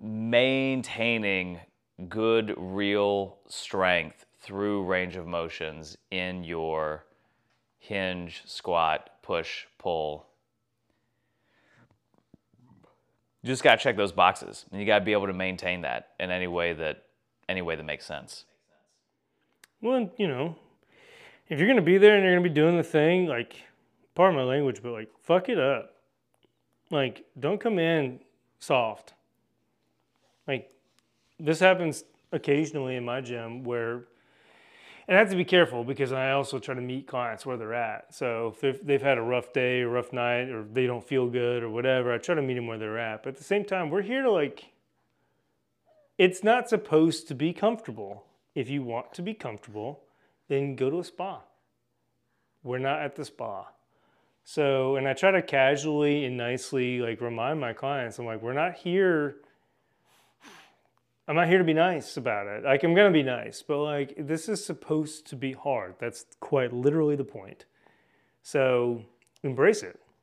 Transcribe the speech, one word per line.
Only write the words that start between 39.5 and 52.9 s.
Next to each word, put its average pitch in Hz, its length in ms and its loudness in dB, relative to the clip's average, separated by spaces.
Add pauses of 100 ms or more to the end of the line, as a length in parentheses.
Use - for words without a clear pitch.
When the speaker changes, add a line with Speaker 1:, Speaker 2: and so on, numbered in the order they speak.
Speaker 2:
day, 127 280 2
a 120 80 0
rough 120 240 -2
night, 123 380 -2
or 110 120 -8
they 117 240 0
don't 120 160 -4
feel 131 260 0
good 120 340 0
or 117 80 -6
whatever, 123 420 0
I 117 60 0
try 170 180 -2
to 147 60 0
meet 127 140 -2
'em 120 120 -4
where 113 100 -8
they're 110 200 -6
at. 110 240 -6
But 135 80 -8
at 135 80 -12
the - 60 -20
same 202 200 0
time, 185 260 -4
we're 196 120 -2
here 254 200 -4
to, 254 80 2
like, 147 360 0 (1500)
it's 185 260 4
not 240 240 2
supposed 160 600 2
to 147 60 -10
be 156 180 -2
comfortable. 113 760 -4 (280)
If 123 140 -4
you 139 140 -4
want 120 320 -8
to 180 80 -10
be 220 120 -6
comfortable, 113 720 -12 (440)
then 139 280 -2
go 131 140 0
to 170 100 -2
a - 40 -8
spa. 175 380 -10 (1200)
We're 127 160 -6
not 139 220 -2